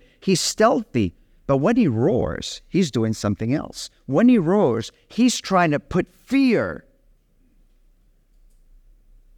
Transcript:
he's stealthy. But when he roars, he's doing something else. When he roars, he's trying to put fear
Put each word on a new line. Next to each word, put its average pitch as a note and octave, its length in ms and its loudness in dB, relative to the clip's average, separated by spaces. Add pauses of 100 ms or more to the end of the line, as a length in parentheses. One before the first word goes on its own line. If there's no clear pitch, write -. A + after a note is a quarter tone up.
(200)
he's F#3+ 220 0
stealthy. A3 720 0 (340)
But C#3 100 2
when E3+ 180 0
he A#3 120 4
roars, A#2 800 -2
he's E3+ 240 0
doing A2 220 -2
something G#2+ 400 -4
else. - 360 -8 (160)
When F#3 240 4
he B3 80 6
roars, D#3 540 0 (160)
he's A#3+ 320 0
trying F3 320 0
to C#3+ 80 -2
put - 320 -4
fear G#3 760 -2 (2500)